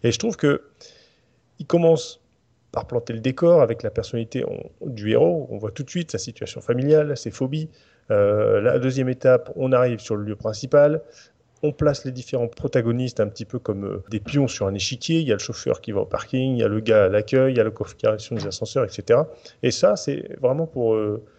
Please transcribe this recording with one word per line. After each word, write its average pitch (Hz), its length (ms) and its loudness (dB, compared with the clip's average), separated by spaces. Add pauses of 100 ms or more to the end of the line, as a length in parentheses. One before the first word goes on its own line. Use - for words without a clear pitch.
Et 120 80 2
je - 80 -6
trouve 220 160 -4
que 147 260 0 (960)
il 151 80 -14
commence 165 540 2 (500)
par - 160 -6
planter 120 280 -4
le 110 60 -8
décor 151 400 4
avec 113 220 2
la 110 80 -4
personnalité, 117 540 -4
on, - 440 -10
du 107 220 -4
héros. 151 400 2
On 113 60 -8
voit 104 160 -8
tout 147 100 -10
de - 80 -14
suite 170 220 -8
sa - 60 -4
situation - 420 -12
familiale, 143 560 2
ses - 160 -8
phobies. 156 380 -4 (420)
Euh, 104 480 4
la 127 180 2
deuxième 131 300 -2
étape, 127 480 2
on 131 160 -2
arrive 123 260 2
sur - 160 -6
le 104 80 -4
lieu 104 140 -6
principal. 143 680 2 (600)
On 147 100 0
place 147 320 0
les 131 80 -8
différents 123 360 -4
protagonistes 120 680 -2
un 107 100 0
petit 104 180 -12
peu - 120 -8
comme, 101 280 -6
euh, 98 240 -8
des 110 100 -6
pions 135 260 0
sur - 200 -4
un 98 80 -2
échiquier. 131 460 -4
Il 151 60 -2
y 117 60 2
a 101 40 2
le 95 40 -4
chauffeur - 400 -4
qui - 100 -10
va 98 120 -2
au - 20 -6
parking, 131 480 -4
il 120 60 -2
y 113 40 0
a 107 60 2
le 107 120 -2
gars 110 260 4
à - 20 2
l'accueil, 131 460 2
il - 20 -4
y 117 40 6
a 107 40 4
la 110 60 -2
configuration 110 680 -4
des 101 100 -4
ascenseurs, 110 380 -4
et 104 60 -4
cetera. 120 360 2 (360)
Et 123 80 2
ça, 196 260 4
c'est - 460 -4
vraiment 139 240 0
pour, 117 280 0
euh, 107 300 -2 (140)